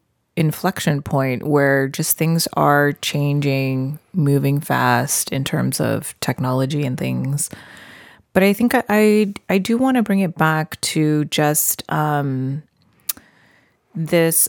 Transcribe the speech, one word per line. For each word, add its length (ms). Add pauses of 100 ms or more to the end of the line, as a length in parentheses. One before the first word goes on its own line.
(360)
inflection 680
point 440
where 420
just 300
things 360
are 460
changing, 1000 (140)
moving 480
fast 720
in 120
terms 360
of 400
technology 640
and 140
things. 500 (840)
But 80
I 100
think 220
I, 160
I, 440 (140)
I 80
do 220
wanna 240
bring 180
it 160
back 420 (140)
to 340
just, 640
um, 720 (1300)
this 540